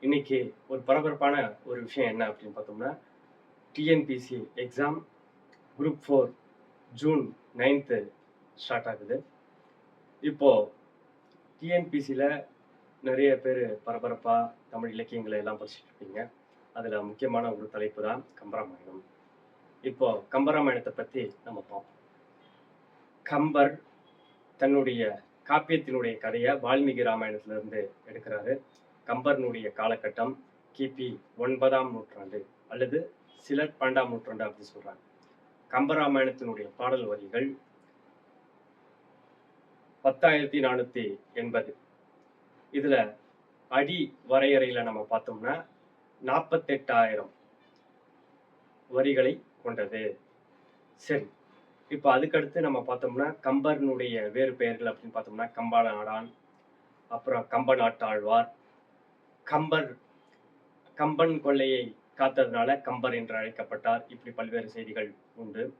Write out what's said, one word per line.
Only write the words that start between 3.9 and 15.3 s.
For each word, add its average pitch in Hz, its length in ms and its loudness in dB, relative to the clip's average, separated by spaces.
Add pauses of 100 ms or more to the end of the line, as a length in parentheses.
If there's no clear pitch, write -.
பி 131 120 -4
சி 123 380 -10
எக்ஸாம் 135 480 -2 (720)
குரூப் 143 200 0 (100)
ஃபோர் 135 220 6 (640)
ஜூன் 139 420 2 (200)
நைன்த்து 127 520 2 (460)
ஸ்டார்ட் - 320 -4
ஆகுது. 123 380 -6 (960)
இப்போ 139 520 4 (880)
டி 160 60 -10
என் 175 220 0
பி 147 120 -2
சில 139 460 -2 (560)
நிறைய 131 340 4
பேர் 123 500 -2
பரபரப்பா 117 680 0 (180)
தமிழ் 113 220 -8
இலக்கியங்களை 113 460 -6